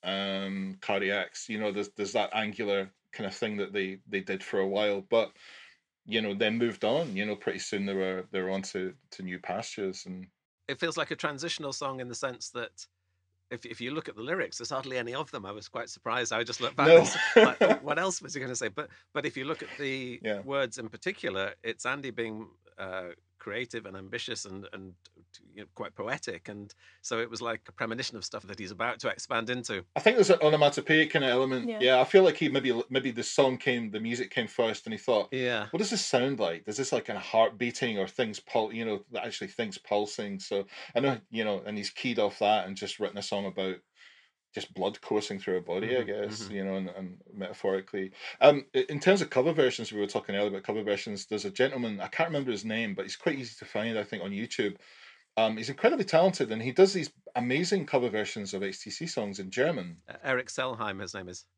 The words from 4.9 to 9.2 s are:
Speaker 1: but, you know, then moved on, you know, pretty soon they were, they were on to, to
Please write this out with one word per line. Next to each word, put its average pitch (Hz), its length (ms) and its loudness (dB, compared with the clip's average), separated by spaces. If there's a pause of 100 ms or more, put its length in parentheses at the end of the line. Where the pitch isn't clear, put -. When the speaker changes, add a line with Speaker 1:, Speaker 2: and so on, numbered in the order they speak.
Speaker 1:
but, 113 240 4 (760)
you 110 160 0
know, 104 120 0
then 107 240 2
moved 117 260 0
on, 123 320 2
you 98 80 -2
know, 104 120 -2
pretty - 240 -4
soon 98 260 -2
they 98 80 -2
were, 92 380 -2
they 98 100 -2
were 92 80 -2
on 95 140 -2
to, 92 320 -6 (160)
to - 100 -14